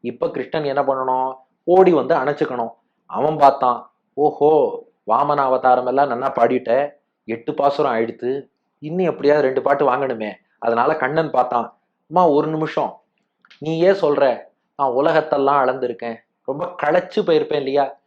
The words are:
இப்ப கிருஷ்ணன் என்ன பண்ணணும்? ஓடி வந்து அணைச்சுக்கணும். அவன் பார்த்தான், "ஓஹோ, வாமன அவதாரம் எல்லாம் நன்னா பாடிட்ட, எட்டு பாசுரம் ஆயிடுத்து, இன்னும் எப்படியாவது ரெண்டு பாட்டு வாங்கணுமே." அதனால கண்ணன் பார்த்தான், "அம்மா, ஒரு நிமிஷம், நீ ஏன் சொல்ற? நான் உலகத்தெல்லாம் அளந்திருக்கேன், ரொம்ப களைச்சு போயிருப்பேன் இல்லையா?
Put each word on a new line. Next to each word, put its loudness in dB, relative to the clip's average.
இப்ப -6
கிருஷ்ணன் -6
என்ன -2
பண்ணணும்? -2
ஓடி 6
வந்து 2
அணைச்சுக்கணும். -4
அவன் -2
பார்த்தான், 2
"ஓஹோ, 2
வாமன 2
அவதாரம் 2
எல்லாம் 0
நன்னா -4
பாடிட்ட, 0
எட்டு -8
பாசுரம் 0
ஆயிடுத்து, -4
இன்னும் -4
எப்படியாவது 2
ரெண்டு 0
பாட்டு 2
வாங்கணுமே." -4
அதனால 0
கண்ணன் -2
பார்த்தான், -2
"அம்மா, 4
ஒரு 2
நிமிஷம், -6
நீ -4
ஏன் 4
சொல்ற? 2
நான் 0
உலகத்தெல்லாம் 2
அளந்திருக்கேன், -4
ரொம்ப -8
களைச்சு 0
போயிருப்பேன் 0
இல்லையா? -2